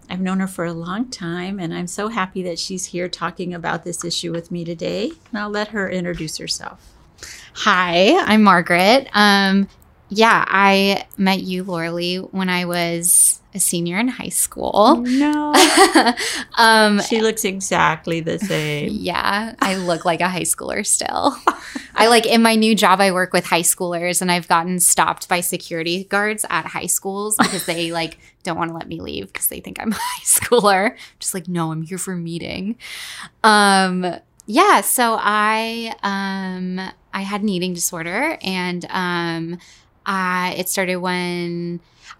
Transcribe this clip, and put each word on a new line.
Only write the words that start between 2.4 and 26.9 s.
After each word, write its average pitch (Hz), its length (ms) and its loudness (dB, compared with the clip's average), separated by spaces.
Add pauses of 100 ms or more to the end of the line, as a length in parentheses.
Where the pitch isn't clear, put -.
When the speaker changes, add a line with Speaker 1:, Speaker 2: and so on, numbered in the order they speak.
Speaker 1:
that 170 160 -6
she's 185 240 -6
here 175 240 -6
talking 175 440 -8
about 165 300 -6
this 170 220 -10
issue 170 260 -6
with 165 220 -8
me 175 120 -6
today. 175 460 -6 (220)
And 208 80 -6
I'll 208 100 -6
let 208 200 -4
her 196 200 -4
introduce 175 460 -6
herself. - 580 -10 (600)
Speaker 2:
Hi, 185 600 4 (100)
I'm 214 180 6
Margaret. 190 680 4
Um, 196 540 4 (440)
yeah, 220 360 6
I 196 600 4 (100)
met 190 260 2
you, 185 220 -4
Lorley, 175 520 -4
when 185 320 -4
I 180 180 0
was 170 760 2 (140)
a 196 60 -8
senior 175 380 -2
in 247 100 0
high - 200 -8
school. - 680 4
Speaker 1:
No. 269 640 0
Speaker 2:
<laughs> 320 560 6 (420)
Um, 220 440 6
Speaker 1:
She 226 200 0
looks 220 240 0
exactly 165 760 0
the 165 180 -4
same. 151 520 -4
Speaker 2:
<laughs> - 20 -6
Yeah, 202 680 -4
I 190 160 0
look 175 280 -2
like 165 160 0
a 175 80 2
high 180 140 -4
schooler - 440 -4
still. - 500 0 (300)
<laughs> - 300 -14
I, 220 120 6
like, 233 180 6
in 226 160 4
my 226 120 4
new 220 220 4
job, 185 240 6
I 196 120 4
work 180 200 0
with 180 140 2
high 170 160 2
schoolers, 175 600 -2
and 180 80 2
I've 175 160 0
gotten 180 320 0
stopped - 500 0
by 180 120 0
security 170 640 -4
guards 208 440 -2
at 160 180 -4
high 170 200 -8
schools 202 500 -4